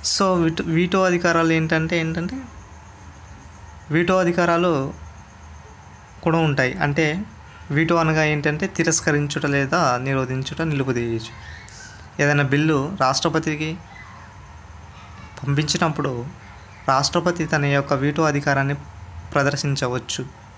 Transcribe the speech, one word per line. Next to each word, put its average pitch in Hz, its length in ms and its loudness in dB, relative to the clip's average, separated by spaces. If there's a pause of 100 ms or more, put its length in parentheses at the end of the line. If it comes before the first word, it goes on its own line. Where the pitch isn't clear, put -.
So 190 280 4
వీటో, 165 300 2
వీటో 175 400 2
అధికారాలు 170 500 4
ఏంటంటే, 160 460 0
ఏంటంటే 170 400 -4 (1500)
వీటో 175 260 4
అధికారాలు 170 760 2 (1300)
కూడా 165 140 4
ఉంటాయి. 139 360 2
అంటే 151 520 0 (460)
వీటో 160 240 2
అనగా 160 280 4
ఏంటంటే 151 440 0
తిరస్కరించుట 147 760 0
లేదా 139 520 2
నిరోధించుట, 131 640 -2
నిలుపుదీయచ్చు. 123 720 -2 (880)
ఏదైనా 143 200 4
బిల్లు 147 580 2
రాష్ట్రపతికి 156 760 0 (1700)
పంపించినప్పుడు 143 800 0 (640)
రాష్ట్రపతి 170 580 2
తన 151 200 2
యొక్క 143 280 2
వీటో 147 300 2
అధికారాన్ని 143 500 2 (600)
ప్రదర్శించవచ్చు. 139 1120 -2 (100)